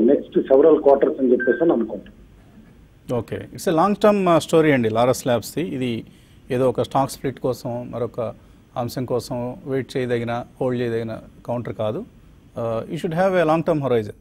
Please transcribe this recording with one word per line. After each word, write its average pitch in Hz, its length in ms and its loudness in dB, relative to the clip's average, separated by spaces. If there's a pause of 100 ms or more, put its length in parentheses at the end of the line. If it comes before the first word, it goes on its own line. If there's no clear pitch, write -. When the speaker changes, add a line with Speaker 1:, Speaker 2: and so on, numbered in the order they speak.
(100)
Speaker 1:
next - 220 0 (200)
several 147 340 6
quarters 139 340 4
in 127 140 2
చెప్పేసి 120 320 0
అని 165 100 4
అనుకుంటాం. 107 380 -6 (1080)
Speaker 2:
Okay, - 200 -8 (140)
it's 120 180 -6
a 160 80 2
long 202 140 2 (100)
term, 208 160 4 (140)
uh, 160 120 4
story 156 300 4
అండి 117 220 0
Laurus 123 320 2
ల్యాబ్స్ది. 120 340 -2 (120)
ఇది 127 140 -4 (640)
ఏదో 127 180 0
ఒక 120 180 -2
stock 135 260 0
split - 320 -8
కోసం, 120 220 -6 (220)
మరొక 117 280 -6 (640)
అంశం 123 280 -6
కోసం 123 240 -4 (380)
wait 127 220 -4
చేయదగిన, 120 360 -2 (280)
hold 127 240 -2
చేయదగిన 117 300 -4 (360)
counter 120 320 -6
కాదు. 113 200 -4 (580)
Uh, 113 200 -4 (100)
you 165 100 -6
should 170 180 -4
have 190 220 2
a 165 80 2
long 160 180 2
term 160 180 0
horizon. 117 360 -2